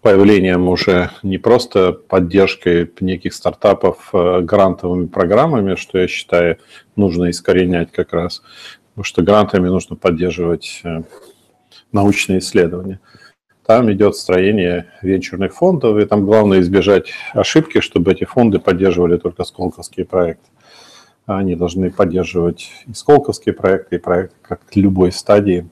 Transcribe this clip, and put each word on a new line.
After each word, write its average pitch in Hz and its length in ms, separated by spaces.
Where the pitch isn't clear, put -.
появлением 95 640
уже 90 440
не 95 160
просто 101 560
поддержкой 87 960
неких 92 340
стартапов, - 760
э, 90 280
грантовыми 90 640
программами, 98 720
что - 240
я 90 80
считаю 85 500
нужно 87 340
искоренять 90 640
как - 220
раз, 87 280
потому 104 160
что - 160
грантами 98 480
нужно 90 260
поддерживать, 85 880
э, 82 200
научные 101 460
исследования. 92 600
Там 117 260
идёт 98 260
строение 92 680
венчурных 92 520
фондов, 135 460
и 104 60
там 107 200
главное 101 340
избежать 92 520
ошибки, - 460
чтобы 87 320
эти - 140
фонды 110 340
поддерживали 87 580
только 87 280
сколковские 90 600
проекты. 85 440
Они 98 300
должны 90 360
поддерживать 87 800
и 110 60
сколковские - 600
проекты, 95 420
и 85 40
проекты 90 420
как - 200
любой 92 360
стадии 98 600